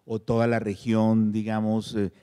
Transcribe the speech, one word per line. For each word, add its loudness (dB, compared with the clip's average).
o -6
toda 0
la 2
región, 2
digamos, -2
eh, -2